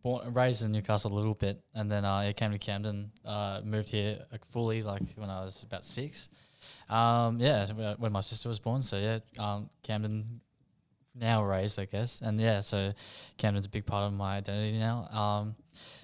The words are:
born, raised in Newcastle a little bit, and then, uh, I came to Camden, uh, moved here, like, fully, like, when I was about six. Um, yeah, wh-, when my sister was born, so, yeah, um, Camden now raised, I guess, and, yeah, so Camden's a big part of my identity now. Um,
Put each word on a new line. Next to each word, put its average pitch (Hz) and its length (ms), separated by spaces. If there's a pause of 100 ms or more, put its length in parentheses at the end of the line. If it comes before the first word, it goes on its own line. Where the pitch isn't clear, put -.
born, 123 320
raised 123 320
in 107 60
Newcastle 104 420
a - 0
little 107 220
bit, 101 260 (140)
and 107 140
then, 104 140
uh, 98 120
I 101 180
came 107 180
to 104 60
Camden, 104 540 (120)
uh, 104 400
moved 107 280
here, 104 260 (140)
like, 110 160
fully, 113 340
like, 101 220 (140)
when 107 120
I 95 140
was 95 180
about 101 240
six. - 440 (600)
Um, 117 500
yeah, 120 280
wh-, 107 320
when 117 120
my 98 100
sister 113 280
was 110 80
born, 120 240
so, 113 160
yeah, 110 220 (180)
um, 104 320 (140)
Camden 110 580 (720)
now 113 300
raised, 98 340
I 98 80
guess, 110 360
and, 110 200
yeah, 110 200
so 98 300 (460)
Camden's 101 300
a - 20
big 104 160
part 101 220
of 101 60
my 98 240
identity 107 420
now. 113 320
Um, 104 440 (480)